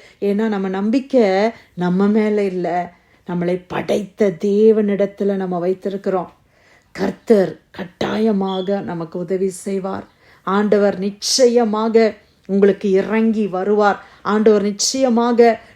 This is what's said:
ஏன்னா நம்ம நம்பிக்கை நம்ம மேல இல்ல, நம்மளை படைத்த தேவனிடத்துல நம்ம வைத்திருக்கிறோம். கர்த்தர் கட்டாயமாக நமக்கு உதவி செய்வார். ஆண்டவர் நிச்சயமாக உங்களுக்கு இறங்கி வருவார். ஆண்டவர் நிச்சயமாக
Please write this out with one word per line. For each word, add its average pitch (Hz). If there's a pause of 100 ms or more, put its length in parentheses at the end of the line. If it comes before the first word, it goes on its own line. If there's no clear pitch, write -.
(220)
ஏன்னா 202
நம்ம 196
நம்பிக்கை 214 (240)
நம்ம 180
மேல 208
இல்ல, 175 (340)
நம்மளை 180
படைத்த 202
தேவனிடத்துல 202
நம்ம 180
வைத்திருக்கிறோம். 185 (640)
கர்த்தர் 190 (120)
கட்டாயமாக 196
நமக்கு 170
உதவி 185
செய்வார். 196 (360)
ஆண்டவர் 202
நிச்சயமாக 220 (320)
உங்களுக்கு 196
இறங்கி 214
வருவார். 196 (180)
ஆண்டவர் 208
நிச்சயமாக 233 (160)